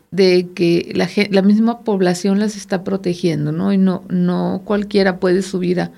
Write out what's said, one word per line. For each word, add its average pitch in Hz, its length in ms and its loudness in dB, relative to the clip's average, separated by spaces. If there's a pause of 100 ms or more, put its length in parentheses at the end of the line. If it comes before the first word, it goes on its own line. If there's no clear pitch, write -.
(120)
de 180 420 2
que 170 420 0
la 180 120 0
gen-, 208 240 -2
la 190 100 4
misma 220 380 2
población 190 600 0
las 214 160 -2
está 190 280 -6
protegiendo, 175 680 -2
¿no? 190 220 -2
Y 196 40 2
no, 185 320 2
no 180 540 -2
cualquiera 202 560 0
puede 185 220 2
subir 180 400 -2
a, 175 160 -6